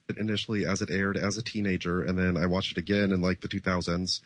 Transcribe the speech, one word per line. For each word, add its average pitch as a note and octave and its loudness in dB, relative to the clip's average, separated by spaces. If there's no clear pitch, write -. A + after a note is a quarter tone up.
initially G#2 0
as F#2+ 0
it G2+ -4
aired G2 2
as G2+ 0
a A2 -6
teenager, F2+ 0
and F#2 0
then F2+ 4
I E2 2
watched F2+ 0
it - -4
again G2+ 2
in, F2+ 2
like, F#2 0
the - -8
two G2+ -4
thousands, F2+ -2